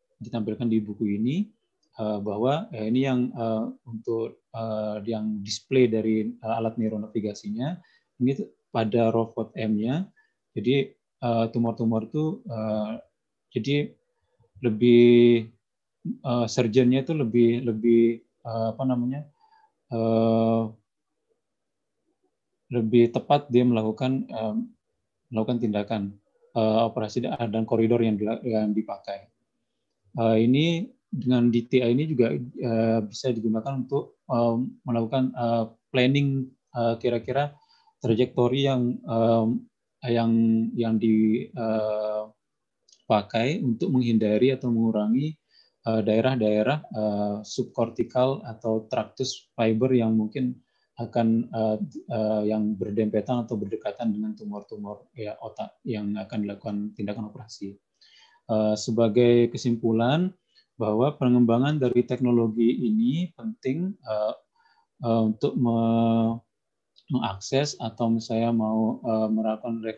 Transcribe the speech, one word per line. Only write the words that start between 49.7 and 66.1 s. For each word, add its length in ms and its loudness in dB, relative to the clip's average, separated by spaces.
yang 220 2
mungkin 420 -2
akan, 480 0
eh, 300 -2
eh, 300 -2
yang 240 -2
berdempetan 720 -2
atau 80 -4
berdekatan 560 -4
dengan 240 -6
tumor-tumor, 800 -14
ya, 240 -10
otak 480 -12
yang 320 -4
akan 240 -6
dilakukan 480 -6
tindakan 400 -8
operasi. 480 -16
Eh, 240 2
sebagai 720 4
kesimpulan, 880 0
bahwa 400 0
pengembangan 640 2
dari 240 2
teknologi 800 2
ini 480 0
penting, 640 -6
eh, 400 -4
eh, 160 2
untuk 320 0
me-, 800 2